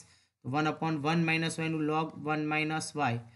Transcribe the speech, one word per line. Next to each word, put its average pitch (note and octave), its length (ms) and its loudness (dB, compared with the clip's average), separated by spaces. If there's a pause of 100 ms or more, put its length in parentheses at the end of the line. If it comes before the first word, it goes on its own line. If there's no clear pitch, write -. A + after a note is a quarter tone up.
(440)
તો B2+ 60 -6
વન D3+ 180 2
upon D#3 280 0
વન D#3+ 300 2
માઇનસ D#3+ 340 0
વાયનું D#3+ 260 0
log D#3 300 0
વન D3+ 320 -2
માઇનસ D#3 480 -2
વાય B2 240 2 (160)